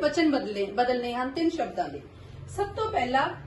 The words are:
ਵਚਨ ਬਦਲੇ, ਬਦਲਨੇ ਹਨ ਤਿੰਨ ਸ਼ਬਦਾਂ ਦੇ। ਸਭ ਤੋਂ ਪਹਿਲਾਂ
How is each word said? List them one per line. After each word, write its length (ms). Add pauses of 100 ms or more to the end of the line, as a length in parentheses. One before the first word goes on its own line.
ਵਚਨ 280
ਬਦਲੇ, 340
ਬਦਲਨੇ 500
ਹਨ 160
ਤਿੰਨ 200
ਸ਼ਬਦਾਂ 380
ਦੇ। 140 (460)
ਸਭ 180
ਤੋਂ 260
ਪਹਿਲਾਂ 360 (180)